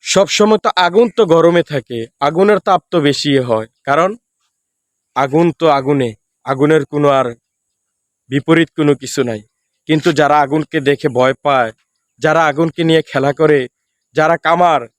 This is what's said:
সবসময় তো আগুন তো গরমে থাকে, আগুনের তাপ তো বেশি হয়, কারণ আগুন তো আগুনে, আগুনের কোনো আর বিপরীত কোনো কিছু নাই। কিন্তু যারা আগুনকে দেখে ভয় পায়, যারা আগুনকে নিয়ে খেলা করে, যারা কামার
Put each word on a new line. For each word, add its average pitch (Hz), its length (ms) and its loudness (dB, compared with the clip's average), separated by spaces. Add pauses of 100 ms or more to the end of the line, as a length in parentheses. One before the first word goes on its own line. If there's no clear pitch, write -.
সবসময় 208 600 0
তো - 140 0
আগুন 185 320 2
তো 220 160 0
গরমে 165 380 2
থাকে, 127 360 -8 (200)
আগুনের 185 400 0
তাপ 185 300 0
তো 180 120 -2
বেশি 143 300 0 (160)
হয়, 113 200 -2 (160)
কারণ 160 260 0 (1040)
আগুন 139 360 0
তো 165 180 -6
আগুনে, 139 400 0 (360)
আগুনের 139 400 0
কোনো 147 240 -2
আর 135 180 0 (1000)
বিপরীত 160 460 0
কোনো 147 200 0
কিছু 131 280 -8
নাই। 113 180 -6 (480)
কিন্তু 156 240 0
যারা 147 260 2
আগুনকে 147 420 -2
দেখে 139 280 -2
ভয় 127 340 0
পায়, 127 280 0 (500)
যারা 156 240 2
আগুনকে 156 380 -2
নিয়ে 160 180 4
খেলা 139 320 -2
করে, 151 260 2 (560)
যারা 156 220 2
কামার 165 440 0 (180)